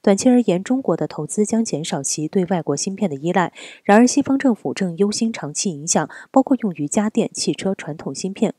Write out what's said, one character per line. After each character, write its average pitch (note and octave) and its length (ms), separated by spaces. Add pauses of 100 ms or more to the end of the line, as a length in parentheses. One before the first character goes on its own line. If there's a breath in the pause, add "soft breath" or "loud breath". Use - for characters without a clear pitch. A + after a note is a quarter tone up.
短 G3 160
期 B3+ 140
而 B3 100
言， F#3 220
中 C4 200
国 E3+ 140
的 D3+ 100
投 D3+ 200
资 G#3 180
将 A3+ 200
减 D#3+ 200
少 D3 180
其 D3+ 240
对 F#3 200
外 E3+ 160
国 C#3+ 140
芯 F#3+ 200
片 G3+ 120
的 D3 60
依 D3 180
赖。 F3+ 200 (320 loud breath)
然 G3+ 140
而， A#3+ 80
西 C4+ 160
方 C4+ 160
政 B3+ 160
府 C#3+ 180
正 F3 240
忧 G3+ 140
心 A3+ 220
长 D3 200
期 - 180
影 D3 160
响， E3 220 (220 loud breath)
包 C4+ 120
括 B3+ 180
用 G3 140
于 D3 140
家 G#3+ 220
电、 G#3 220
汽 - 200
车 F#3+ 220
传 D#3 220
统 - 180
芯 F#3+ 180
片 G3 260